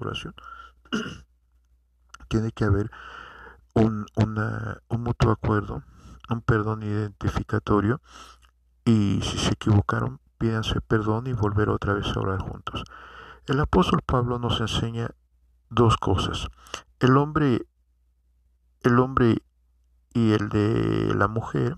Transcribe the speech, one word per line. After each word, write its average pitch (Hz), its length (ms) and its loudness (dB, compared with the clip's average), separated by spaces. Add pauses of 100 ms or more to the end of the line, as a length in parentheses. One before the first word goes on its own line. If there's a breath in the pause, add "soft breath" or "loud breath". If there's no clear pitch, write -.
oración. - 340 -8 (560 loud breath)
<clears throat> - 1400 -14
Tiene 110 240 -2
que - 140 -2
haber 101 260 2 (800 loud breath)
un, 110 320 2 (120)
una, 107 720 -2
un 113 140 -2
mutuo 120 280 2
acuerdo, 107 520 0 (460 loud breath)
un 117 120 -2
perdón 110 420 0
identificatorio, 104 1200 -2 (800 loud breath)
y 101 400 4
si - 140 -6
se - 160 0
equivocaron, 113 640 0 (180)
pídanse 113 440 -2
perdón 110 460 -2
y 127 60 -4
volver 104 360 0
otra 104 240 0
vez 101 140 -2
a - 120 -4
orar 95 200 -4
juntos. - 440 -10 (640 loud breath)
El 139 160 0
apóstol 175 440 2
Pablo 120 320 0
nos 113 220 -2
enseña 113 520 -4 (580)
dos 117 260 4
cosas. - 520 -2 (520 loud breath)
El 127 160 4
hombre, 147 520 0 (1120)
el 123 180 4
hombre 127 440 2 (720)
y 113 160 4
el 107 160 2
de 107 680 0
la 101 140 4
mujer, 123 500 -4